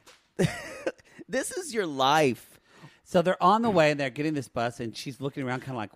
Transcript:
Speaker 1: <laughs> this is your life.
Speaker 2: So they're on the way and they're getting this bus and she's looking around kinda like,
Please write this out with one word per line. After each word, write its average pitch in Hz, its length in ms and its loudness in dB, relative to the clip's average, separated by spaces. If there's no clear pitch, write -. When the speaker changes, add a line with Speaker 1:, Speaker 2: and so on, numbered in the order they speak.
Speaker 1:
<laughs> - 880 -6
this 254 220 -4
is 359 240 -10
your 202 120 -2
life. 139 720 2
Speaker 2:
So - 180 2
they're 175 200 0
on 202 200 6
the 233 80 2
way 160 200 6
and 147 100 0
they're 135 100 -2
getting 147 240 -2
this 135 140 -4
bus 120 320 -4
and 113 160 -8
she's 131 240 -12
looking 139 220 -6
around 127 180 -4
kinda 131 160 -10
like, 104 200 -8